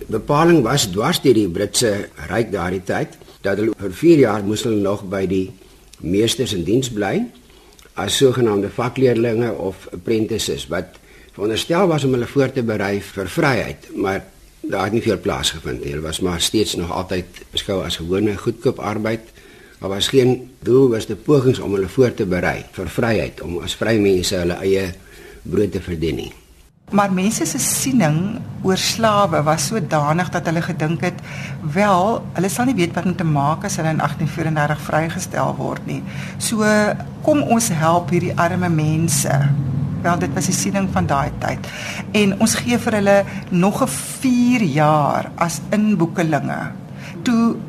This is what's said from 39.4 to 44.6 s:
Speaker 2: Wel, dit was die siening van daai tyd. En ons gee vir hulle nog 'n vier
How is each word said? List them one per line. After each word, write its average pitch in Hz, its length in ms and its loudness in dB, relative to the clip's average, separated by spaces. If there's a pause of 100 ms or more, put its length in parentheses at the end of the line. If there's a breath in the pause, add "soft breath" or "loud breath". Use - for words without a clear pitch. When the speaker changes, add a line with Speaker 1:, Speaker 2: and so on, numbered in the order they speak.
Speaker 2:
Wel, 175 160 2
dit 170 160 -2
was - 120 -2
die 185 80 0
siening 196 380 0
van 175 140 2
daai 139 320 0
tyd. - 200 -4 (540 loud breath)
En 202 280 2
ons 226 140 4
gee 240 240 0
vir 240 140 -2
hulle 202 320 4 (260 loud breath)
nog 190 320 2
'n 254 60 2 (320)
vier 247 420 4